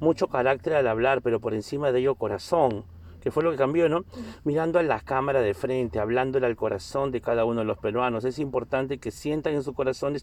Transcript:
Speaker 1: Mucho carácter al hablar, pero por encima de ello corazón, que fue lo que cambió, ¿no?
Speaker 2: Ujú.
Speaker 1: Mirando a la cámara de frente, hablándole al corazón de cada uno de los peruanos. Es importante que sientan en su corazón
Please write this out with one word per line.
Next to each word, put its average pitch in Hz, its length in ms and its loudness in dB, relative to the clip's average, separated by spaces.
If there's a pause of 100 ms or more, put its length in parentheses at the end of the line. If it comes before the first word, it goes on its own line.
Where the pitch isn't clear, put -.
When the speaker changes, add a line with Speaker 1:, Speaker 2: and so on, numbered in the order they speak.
Speaker 1:
Mucho 165 260 2
carácter 135 480 0
al 135 140 4
hablar, 123 340 2
pero 117 160 2
por 110 160 -2
encima 139 380 -2
de 127 80 4
ello 131 160 2
corazón, 113 680 0 (360)
que 127 120 -2
fue 151 100 0
lo 165 80 2
que 147 60 -4
cambió, 151 320 4
¿no? 160 100 2
Speaker 2:
Ujú. 190 80 -4 (380)
Speaker 1:
Mirando 160 340 2
a 170 60 4
la 123 160 0
cámara 135 400 0
de 104 120 4
frente, 123 460 -2
hablándole 127 480 0
al 117 80 0
corazón 110 560 -4
de 123 100 -4
cada 117 240 0
uno 117 140 0
de 110 80 0
los 107 100 -2
peruanos. 113 480 -2
Es 127 140 -4
importante 131 600 -2
que 113 120 -6
sientan 151 440 -4
en 139 100 -2
su 135 100 -8
corazón 143 480 -2